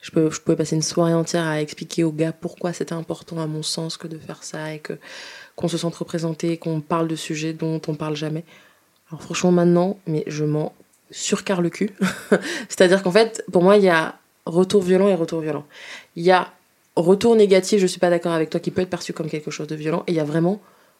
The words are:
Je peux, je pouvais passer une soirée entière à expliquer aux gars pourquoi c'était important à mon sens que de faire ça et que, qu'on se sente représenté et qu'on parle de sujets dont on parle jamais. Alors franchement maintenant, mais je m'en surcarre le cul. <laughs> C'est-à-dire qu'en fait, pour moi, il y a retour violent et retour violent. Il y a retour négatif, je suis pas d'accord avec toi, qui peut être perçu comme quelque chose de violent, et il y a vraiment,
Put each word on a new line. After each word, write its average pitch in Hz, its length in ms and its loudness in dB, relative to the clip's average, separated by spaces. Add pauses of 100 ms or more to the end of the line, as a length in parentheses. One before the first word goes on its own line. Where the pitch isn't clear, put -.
Je - 100 -16
peux, 160 180 2
je 151 100 -8
pouvais - 160 0
passer 160 200 -2
une 156 80 0
soirée 165 320 0
entière 165 320 -2
à 156 140 -2
expliquer 160 420 -4
aux 160 80 0
gars 160 200 -2
pourquoi 175 420 -8
c'était - 200 -6
important 165 480 -10
à 156 60 -4
mon 156 160 -6
sens 165 340 -8
que - 100 -14
de 160 120 -14
faire - 240 -16
ça 156 300 -10
et 156 60 -12
que, - 140 -12 (640)
qu'on - 120 -4
se 170 120 -4
sente 170 160 -4
représenté 165 560 -4
et 165 60 -4
qu'on 160 220 -4
parle 165 280 -2
de 160 80 -4
sujets 156 380 -6
dont 160 340 -4
on 156 80 -4
parle 151 200 -6
jamais. 156 280 -6 (680)
Alors 156 140 -14
franchement 180 280 0
maintenant, 175 540 4
mais 156 220 -2
je 151 180 -4
m'en 151 280 -2 (360)
surcarre - 520 -2
le 170 100 0
cul. - 180 -4 (400)
<laughs> - 0 - (400)
C'est-à-dire 190 320 4
qu'en 185 100 0
fait, 220 400 2
pour 175 120 4
moi, 202 140 8
il 202 60 6
y 185 60 6
a 165 260 2 (300)
retour 185 360 2
violent 185 260 4
et 196 80 4
retour 165 260 -4
violent. 151 240 -6 (500)
Il 170 80 -6
y 180 80 6
a 180 220 2 (420)
retour 196 400 4
négatif, 196 440 6
je 185 80 4
suis 180 120 -4
pas 180 100 4
d'accord 170 240 0
avec 160 160 0
toi, 170 100 -2
qui 170 120 -6
peut 190 100 -2
être 185 80 -2
perçu - 240 -8
comme 156 160 -6
quelque 151 220 -8
chose 151 160 -10
de 156 80 -8
violent, 156 320 -4
et 180 40 -2
il 170 40 0
y 160 40 2
a 151 40 0
vraiment, 165 380 0 (380)